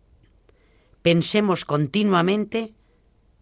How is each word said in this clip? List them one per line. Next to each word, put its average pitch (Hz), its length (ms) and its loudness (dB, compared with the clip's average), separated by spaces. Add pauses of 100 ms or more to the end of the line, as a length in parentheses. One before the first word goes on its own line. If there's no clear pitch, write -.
(1040)
pensemos 170 640 2
continuamente 202 1080 -2 (680)